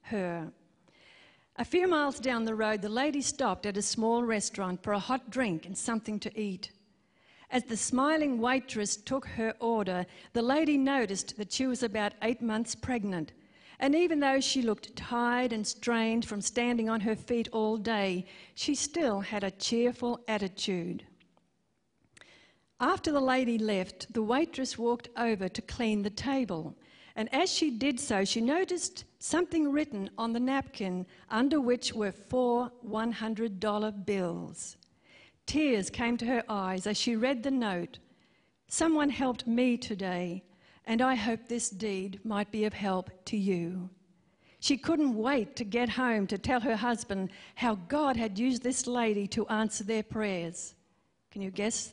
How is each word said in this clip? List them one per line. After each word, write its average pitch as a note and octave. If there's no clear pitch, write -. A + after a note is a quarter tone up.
her. E3+
A B3
few F4+
miles D4
down A#3
the A3
road, G#3+
the G#3
lady C4+
stopped G#3+
at G3+
a G#3
small A#3
restaurant G3+
for G#3
a G3+
hot B3+
drink G3+
and F#3
something A3
to G#3+
eat. G3
As B3
the A#3
smiling C#4
waitress A#3+
took C4+
her A3+
order, G3
the A#3+
lady C#4+
noticed C4
that G#3+
she C4
was B3
about G#3
eight A#3
months A3+
pregnant, G3
and C#4
even E4
though C4+
she C4+
looked A3
tired A#3+
and G#3+
strained A3+
from G#3
standing A#3+
on A3
her G#3+
feet A#3
all A3
day, G3
she -
still B3
had G3+
a G3
cheerful A#3+
attitude. F#3+
After E4+
the D4
lady B3+
left, G#3
the A3+
waitress C4
walked A#3
over A3
to -
clean G#3+
the G#3
table, G#3
and A3
as F4+
she D#4
did B3
so, G3
she G#3
noticed E4
something D#4+
written C#4
on A3+
the A#3
napkin A#3+
under C4+
which B3
were G#3
four B3
one A3
hundred A3
dollar G#3
bills. F3
Tears C4
came A#3+
to A#3
her A#3+
eyes F#3+
as G#3
she A#3
read A#3+
the C#4
note. G#3
"Someone D#4
helped B3
me A#3+
today, F#3
and A3+
I C4
hope A3+
this A#3
deed G3
might G#3
be G#3+
of G#3+
help F#3+
to -
you." F#3
She -
couldn't D4
wait A#3
to A#3+
get A#3
home A3+
to G3
tell B3+
her A3+
husband G3+
how A#3
God B3+
had A3
used B3
this B3+
lady A3
to A#3
answer A3
their G#3+
prayers. F#3
Can G3
you F#3+
guess G3+